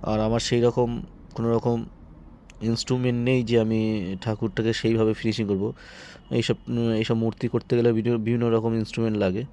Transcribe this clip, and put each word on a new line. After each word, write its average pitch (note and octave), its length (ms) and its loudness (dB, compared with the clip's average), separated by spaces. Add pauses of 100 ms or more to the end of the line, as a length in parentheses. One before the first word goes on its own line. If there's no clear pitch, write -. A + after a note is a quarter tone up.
আর G#2+ 180 0
আমার A2 200 2
সেই A#2+ 200 0
রকম A#2+ 280 2 (440)
কোনো A2+ 180 -4
রকম A#2 260 2 (840)
ইনস্ট্রুমেন্ট A#2+ 640 0
নেই B2+ 200 2
যে A#2 160 2
আমি A2 200 2 (400)
ঠাকুরটাকে A2 520 -2
সেইভাবে A2 420 2
ফিনিশিং A2 320 -2
করবো। G2+ 220 0 (640)
এইসব, A#2+ 320 0
উম, A#2 320 -2
এইসব A2+ 220 0
মূর্তি A2+ 320 -2
করতে - 260 -2
গেলে A#2+ 180 4
বিভিন্ন, A2+ 260 0
বিভিন্ন A#2 320 0
রকম A2+ 240 2
ইনস্ট্রুমেন্ট A2+ 440 0
লাগে G2+ 240 2 (100)